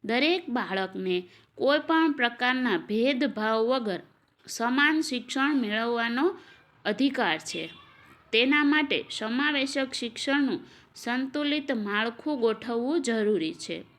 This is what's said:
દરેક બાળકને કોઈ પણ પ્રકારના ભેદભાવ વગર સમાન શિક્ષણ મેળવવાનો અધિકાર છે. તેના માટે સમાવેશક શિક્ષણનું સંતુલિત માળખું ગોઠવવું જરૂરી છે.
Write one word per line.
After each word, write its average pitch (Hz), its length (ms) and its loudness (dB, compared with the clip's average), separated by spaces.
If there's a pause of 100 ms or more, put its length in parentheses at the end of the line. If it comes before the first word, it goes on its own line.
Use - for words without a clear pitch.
દરેક 285 460 0
બાળકને 190 760 -2 (280)
કોઈ 285 240 2
પણ 320 320 2
પ્રકારના 247 640 0
ભેદભાવ 220 920 0
વગર 226 340 -2 (460)
સમાન 285 540 2
શિક્ષણ 269 540 -2
મેળવવાનો 233 840 0 (460)
અધિકાર 208 540 2
છે. 165 340 -8 (580)
તેના 277 320 4
માટે 285 480 2
સમાવેશક 269 840 -2
શિક્ષણનું 254 680 -2 (360)
સંતુલિત 285 760 -4
માળખું 226 680 -2
ગોઠવવું 233 640 0
જરૂરી 214 520 0
છે. 170 300 -10 (160)